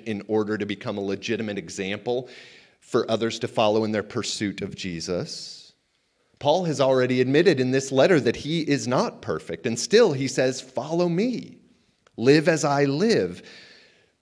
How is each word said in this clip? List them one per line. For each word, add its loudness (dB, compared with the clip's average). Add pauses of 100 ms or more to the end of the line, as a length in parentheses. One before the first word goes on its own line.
in -6
order 0
to -4
become -8
a -4
legitimate -4
example -6 (500)
for 0
others -2
to -4
follow 2
in -2
their -2
pursuit -6
of -8
Jesus. -8 (640)
Paul 0
has -2
already 4
admitted 4
in 0
this -2
letter 6
that 2
he -4
is -2
not -2
perfect, -6
and -4
still 4
he -4
says, -2
"Follow -2
me, -4 (600)
live 6
as 2
I 2
live." 0 (800)